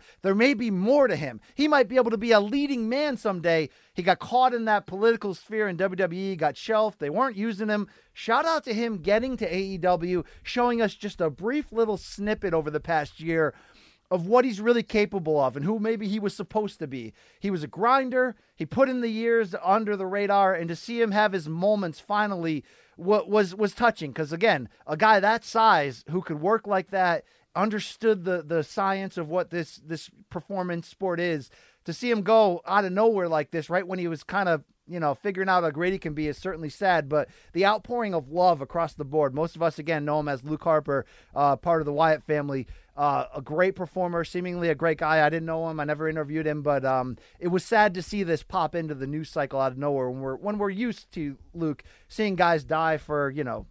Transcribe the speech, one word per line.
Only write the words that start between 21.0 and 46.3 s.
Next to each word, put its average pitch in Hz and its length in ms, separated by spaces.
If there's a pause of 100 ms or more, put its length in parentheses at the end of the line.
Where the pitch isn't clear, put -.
have 208 220
his 165 140
moments 180 520
finally 185 640 (340)
wa-, 190 300
was, 202 260
was 202 200
touching. 220 400
'Cause 156 180
again, 170 380 (180)
a 156 100
guy 202 220
that 214 240
size 170 640
who 175 120
could 151 200
work 214 240
like 190 240
that, 180 360 (300)
understood 208 720
the, 180 160
the 151 220
science 196 540
of 160 120
what 180 220
this, 170 240 (100)
this 156 240 (220)
performance 180 560
sport 180 320
is, 165 320 (340)
to 170 80
see 240 160
him 220 120
go 202 440
out 196 200
of 185 80
nowhere 202 340
like 156 240
this, 160 180
right 180 160
when 185 140
he 175 80
was 160 160
kind 190 240
of, 160 160 (240)
you 170 140
know, 147 120
figuring 190 360
out 180 140
how 160 60
great 170 220
he 190 80
can 156 140
be 151 160
is 139 80
certainly 160 320
sad, 165 400
but 147 180 (240)
the 180 140
outpouring 214 480
of 139 180
love 175 300
across 165 320
the 147 100
board. 139 320
Most 160 220
of 156 40
us, 160 160
again, 151 280
know 147 140
him 147 100
as 131 160
Luke 151 180
Harper, 147 420 (300)
uh, 139 220
part 165 240
of 147 40
the 143 80
Wyatt 156 300
family. 143 440 (280)
Uh, 139 300 (100)
a 147 60
great 180 340
performer, 175 480
seemingly 175 460
a 151 60
great 160 220
guy. 156 280
I 151 40
didn't 165 160
know 160 240
him. 160 100
I 147 40
never 151 240
interviewed 156 400